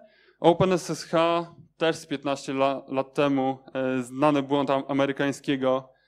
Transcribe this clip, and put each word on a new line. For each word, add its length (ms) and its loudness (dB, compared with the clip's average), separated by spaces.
Open 340 4
S 160 -2
S 140 -6
H 420 2
też 180 0
z 100 -16
piętnaście 480 -6
la-, 340 0
lat 260 -4
temu, 460 2
e, 300 -2
znany 400 0
błąd 260 0
am-, 180 0
amerykańskiego, 1040 -2